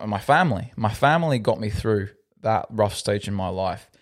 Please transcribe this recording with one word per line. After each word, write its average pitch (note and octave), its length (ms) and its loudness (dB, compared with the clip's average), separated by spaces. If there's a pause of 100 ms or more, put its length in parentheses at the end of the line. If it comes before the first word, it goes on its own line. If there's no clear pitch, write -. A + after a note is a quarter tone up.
are - 40 -10
my G#2 140 -2
family. C3+ 560 2
My A2 160 0
family D3 480 2
got G#2+ 220 0
me G#2+ 80 -2
through G2+ 400 0 (320)
that A2 280 0
rough G#2 240 2
stage - 340 -2
in G2+ 60 -4
my F#2+ 140 -2
life. F#2 420 -4 (120)